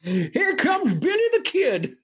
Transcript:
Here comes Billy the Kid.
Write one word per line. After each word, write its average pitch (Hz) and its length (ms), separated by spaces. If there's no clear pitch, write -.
Here 185 540
comes 381 380
Billy 381 300
the 453 100
Kid. 214 600